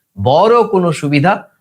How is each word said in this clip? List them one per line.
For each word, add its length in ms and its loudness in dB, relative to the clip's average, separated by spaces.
বড় 400 2
কোনো 300 0
সুবিধা 560 -2